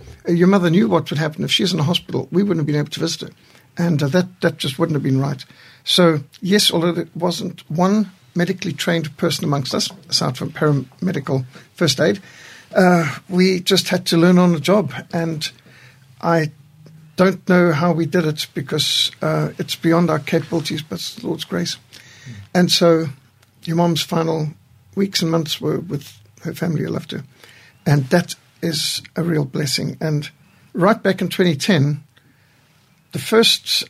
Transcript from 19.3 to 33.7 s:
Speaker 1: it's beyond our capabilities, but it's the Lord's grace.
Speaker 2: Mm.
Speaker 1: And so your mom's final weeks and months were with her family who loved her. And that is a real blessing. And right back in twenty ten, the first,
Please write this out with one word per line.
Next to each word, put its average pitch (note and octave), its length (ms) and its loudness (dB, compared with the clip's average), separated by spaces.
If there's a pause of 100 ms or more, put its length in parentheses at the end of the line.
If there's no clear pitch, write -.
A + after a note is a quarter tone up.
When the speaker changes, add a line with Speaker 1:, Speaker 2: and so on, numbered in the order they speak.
Speaker 1:
it's - 180 -6
beyond E3 340 2
our D#3 80 2
capabilities, D#3 640 -4
but F#3 160 -10
it's - 180 -12
the - 100 -12
Lord's - 180 -6
grace. F3 320 -6
Speaker 2:
Mm. - 560 -20 (220)
Speaker 1:
And F3+ 180 4
so E3 340 4 (580)
your E3 120 -4
mom's E3 260 2
final D#3+ 460 -2 (480)
weeks G3 260 -2
and E3 80 0
months E3 300 -2
were - 180 -2
with - 360 -10 (280)
her E3+ 120 -8
family D#3+ 280 -4
who - 60 -6
loved - 240 -8
her. - 100 -10 (640)
And C#3+ 220 2
that F3 260 0 (260)
is D#3+ 400 -4 (140)
a E3+ 80 -4
real D#3 220 0
blessing. C3+ 560 -6
And D3+ 280 -4 (440)
right G#3 280 2
back F#3+ 200 0
in F3+ 80 -4
twenty F3+ 260 2
ten, D3 480 0 (1120)
the D3+ 80 -6
first, - 680 2